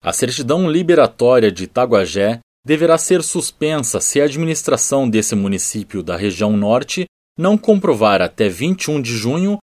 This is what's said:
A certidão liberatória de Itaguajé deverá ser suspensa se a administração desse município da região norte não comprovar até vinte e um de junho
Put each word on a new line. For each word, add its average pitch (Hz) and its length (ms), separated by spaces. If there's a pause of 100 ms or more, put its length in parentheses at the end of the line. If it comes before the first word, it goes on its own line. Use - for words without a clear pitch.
A 87 100
certidão 143 580
liberatória 127 800
de 92 120
Itaguajé 104 760 (240)
deverá 160 340
ser 180 240
suspensa 151 760
se - 200
a 143 40
administração 139 840
desse 110 260
município 98 680
da 85 140
região 104 400
norte 120 500 (320)
não 190 180
comprovar 135 640
até 101 280
vinte 139 360
e 147 60
um 147 100
de 120 160
junho 170 420 (140)